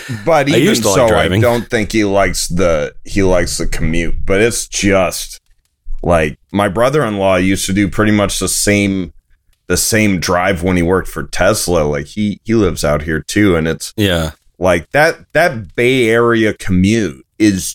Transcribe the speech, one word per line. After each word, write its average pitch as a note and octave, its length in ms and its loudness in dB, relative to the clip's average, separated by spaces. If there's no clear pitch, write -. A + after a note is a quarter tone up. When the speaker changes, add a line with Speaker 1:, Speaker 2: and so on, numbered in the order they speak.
Speaker 1:
but D3 220 2
Speaker 2:
I D3 40 0
Speaker 1:
even C3 120 2
Speaker 2:
used D#3+ 200 2
to G#2+ 80 0
like F#2+ 80 2
Speaker 1:
so, E2+ 100 4
Speaker 2:
driving. E2+ 360 2
Speaker 1:
I A#2+ 40 4
don't A#2+ 200 -2
think G#2+ 240 -2
he A2 120 2
likes G2 440 0
the, E2 460 0
he - 200 -2
likes F2+ 340 0
the E2+ 80 -2
commute. E2 480 0
But G2 160 2
it's A#2 280 0
just, F#2+ 720 -2
like, D#2+ 360 0
my G2+ 160 0
brother-in-law G#2 680 0
used F#2 300 0
to F#2+ 60 -4
do G2+ 160 0
pretty G#2+ 240 2
much G#2 260 0
the F#2 100 -4
same, G2+ 640 -2
the F2+ 100 -2
same G2+ 440 0
drive F2 420 0
when F2+ 140 0
he F2 60 2
worked F2 260 0
for D2 160 -8
Tesla. F2 580 0
Like, D2 240 -4
he, G#2 380 -6
he A2+ 100 -2
lives F#2 300 0
out D2 180 0
here D#2 180 -4
too, G2+ 360 2
and D#2+ 100 -2
it's - 300 -6
Speaker 2:
Yeah. E2+ 360 0
Speaker 1:
like, F#2 340 0
that, D3+ 400 0
that D3 420 -2
Bay B2 340 2
Area A2+ 460 2
commute F#2 720 0
is G2 340 0